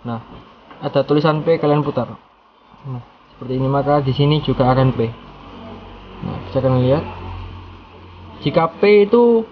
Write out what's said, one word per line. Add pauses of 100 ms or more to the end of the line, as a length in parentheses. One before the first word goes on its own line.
Nah, (640)
ada
tulisan
P,
kalian
putar. (640)
Nah, (320)
seperti
ini,
maka
di
sini
juga
akan
P. (1200)
Nah, (160)
bisa
kalian
lihat. (1400)
Jika
P
itu